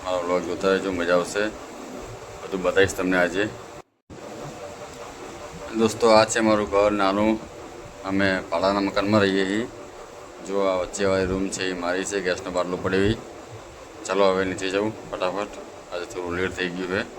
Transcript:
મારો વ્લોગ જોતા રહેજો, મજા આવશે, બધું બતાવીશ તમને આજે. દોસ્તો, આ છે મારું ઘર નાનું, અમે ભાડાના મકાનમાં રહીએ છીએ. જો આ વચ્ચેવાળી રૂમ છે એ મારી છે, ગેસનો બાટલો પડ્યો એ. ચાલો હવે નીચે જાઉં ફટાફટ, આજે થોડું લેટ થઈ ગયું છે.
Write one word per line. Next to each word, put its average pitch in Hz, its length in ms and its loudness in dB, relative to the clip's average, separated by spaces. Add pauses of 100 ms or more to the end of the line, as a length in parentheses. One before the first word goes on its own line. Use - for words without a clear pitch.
મારો 92 160 0
વ્લોગ 90 260 2
જોતા 90 260 0
રહેજો, 95 200 2
મજા 87 240 2
આવશે, 90 280 2 (920)
બધું 92 240 -6
બતાવીશ 90 340 4
તમને 92 220 2
આજે. 90 260 2 (2250)
દોસ્તો, 110 320 4
આ 110 160 10
છે 113 140 -2
મારું 107 300 4
ઘર 101 220 6
નાનું, 104 480 2 (640)
અમે 98 240 2 (220)
ભાડાના 95 300 2
મકાનમાં 101 420 4
રહીએ 98 240 4
છીએ. 107 220 -2 (800)
જો 95 80 -4 (120)
આ 92 140 2
વચ્ચેવાળી 95 440 2
રૂમ 95 240 0
છે 95 200 -4
એ 92 40 -2
મારી 90 320 -2
છે, 98 160 -2
ગેસનો 90 300 -2
બાટલો 90 260 -2
પડ્યો 95 260 2
એ. 107 100 4 (920)
ચાલો 98 180 2 (100)
હવે 95 120 2
નીચે 92 240 -4
જાઉં 101 220 0 (200)
ફટાફટ, 92 420 -2 (400)
આજે 87 120 -6
થોડું 87 300 -6
લેટ 90 200 0
થઈ 92 140 -2
ગયું 90 200 -6
છે. 98 120 0 (180)